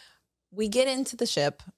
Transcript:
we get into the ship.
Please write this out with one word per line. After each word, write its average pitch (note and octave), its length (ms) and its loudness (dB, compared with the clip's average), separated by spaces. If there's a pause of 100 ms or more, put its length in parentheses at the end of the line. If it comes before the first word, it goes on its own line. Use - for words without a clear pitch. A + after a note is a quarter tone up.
(500)
we G#3+ 180 -2
get B3+ 200 4
into B3+ 280 -2
the A#3+ 100 0
ship. D3 360 0 (160)